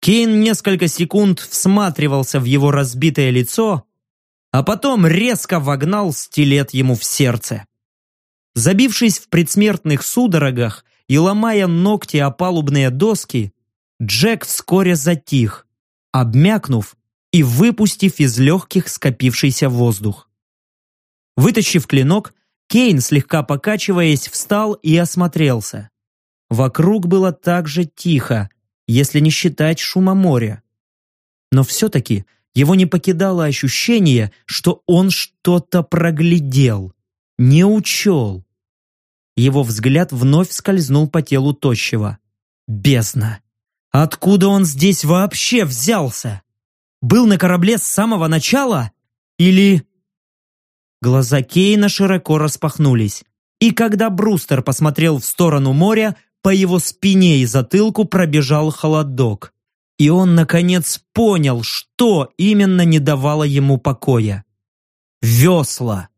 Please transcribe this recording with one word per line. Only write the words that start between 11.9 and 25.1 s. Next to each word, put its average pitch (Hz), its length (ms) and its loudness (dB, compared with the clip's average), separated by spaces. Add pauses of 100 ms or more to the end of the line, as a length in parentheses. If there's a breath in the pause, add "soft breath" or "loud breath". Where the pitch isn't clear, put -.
о 139 120 0
палубные 147 600 -2
доски, 131 600 -2 (500)
Джек 120 420 0
вскоре 180 500 0
затих, 139 720 -2 (460)
обмякнув 131 840 0 (360)
и 175 100 4
выпустив 196 800 0
из 123 180 0
лёгких 175 500 0
скопившийся 131 800 -2
воздух. 113 600 -2 (1080)
Вытащив 175 500 2
клинок, 147 480 0 (340)
Кейн, 220 320 2
слегка 147 420 0
покачиваясь, 170 840 -2
встал 208 460 -4
и 156 220 0
осмотрелся. 151 960 -2 (600)